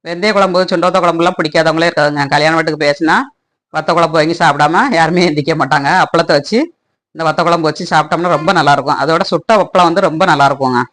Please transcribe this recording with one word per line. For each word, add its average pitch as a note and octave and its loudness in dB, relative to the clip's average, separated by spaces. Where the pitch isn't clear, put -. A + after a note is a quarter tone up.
வெந்தய F3 -4
குழம்பு, F#3+ 2
சுண்டவத்த F3+ 0
குழம்புலாம் E3+ 0
பிடிக்காதவங்களே D#3+ 0
இருக்காதுங்க. D3 -2
கல்யாண D3+ 2
வீட்டுக்கு D#3 -2
பேசினா D#3 0
வத்த D#3 -4
குழம்பு E3 0
வாங்கி D#3 0
சாப்பிடாம D3+ 2
யாருமே E3+ 2
எந்திரிக்க D3+ -2
மாட்டாங்க. C#3+ -2
அப்பளத்தை E3 0
வச்சு C#3+ -2
இந்த E3 -8
வத்த D#3 -2
குழம்பு E3 0
வச்சு F3 -8
சாப்பிட்டோம்னா E3+ 0
ரொம்ப D#3+ -2
நல்லா C#3+ 2
இருக்கும். C3+ -4
அதோட D#3+ 0
சுட்ட F#3 0
அப்பளம் F3+ 2
வந்து F#3 0
ரொம்ப D#3+ -2
நல்லா C#3+ 4
இருக்குங்க. C3 0